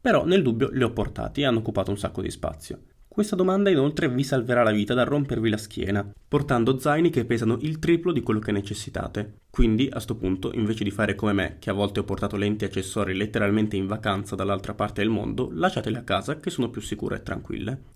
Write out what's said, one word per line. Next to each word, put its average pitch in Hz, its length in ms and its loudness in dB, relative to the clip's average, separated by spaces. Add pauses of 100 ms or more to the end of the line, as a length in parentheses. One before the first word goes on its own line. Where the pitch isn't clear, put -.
Però 202 240 4
nel 185 180 6
dubbio 120 300 2
li 131 100 2
ho 117 100 2
portati 113 500 -4
e - 20 2
hanno 120 160 2
occupato 107 320 -2
un 101 40 -2
sacco - 260 -4
di - 100 -2
spazio. - 540 -8 (240)
Questa 208 240 0
domanda 190 360 4
inoltre 151 380 2
vi 127 140 0
salverà 123 400 2
la 110 80 6
vita 107 240 2
dal 123 100 4
rompervi 120 460 0
la 107 60 0
schiena, 101 520 -4 (200)
portando 131 500 2
zaini 160 320 4
che 135 140 0
pesano 113 380 0
il 156 180 -4
triplo 170 320 2
di 139 80 2
quello 110 180 0
che 107 140 -2
necessitate. 104 840 -6 (120)
Quindi 117 400 4
a - 80 -6
sto 113 160 -4
punto, 95 400 -2
invece 110 300 0
di 101 80 -2
fare 104 240 0
come 107 160 0
me, 95 260 0
che - 120 -6
a - 20 2
volte 101 260 0
ho 98 60 0
portato 101 320 -4
lenti 104 260 0
e 101 60 -2
accessori 95 460 -4
letteralmente 107 600 0
in 98 140 -2
vacanza 101 480 -4
dall'altra 98 380 -4
parte 104 280 -2
del 107 80 2
mondo, 110 420 -2
lasciateli 147 440 0
a 120 80 -10
casa 101 340 -2
che 180 120 -6
sono 123 200 -2
più - 100 -8
sicure 104 360 -6
e - 80 -8
tranquille. - 580 -8 (140)